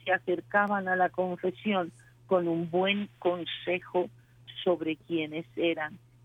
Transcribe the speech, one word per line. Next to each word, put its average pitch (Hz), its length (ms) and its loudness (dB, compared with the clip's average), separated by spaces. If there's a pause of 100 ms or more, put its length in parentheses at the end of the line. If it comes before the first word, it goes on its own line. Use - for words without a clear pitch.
se 185 60 0
acercaban 196 760 0
a 185 80 2
la 180 140 4
confesión 180 800 -2 (360)
con 180 200 4
un 170 220 0
buen 196 480 2
consejo 180 880 -2 (560)
sobre 160 340 0
quiénes 160 480 -4 (100)
eran 160 420 -2 (280)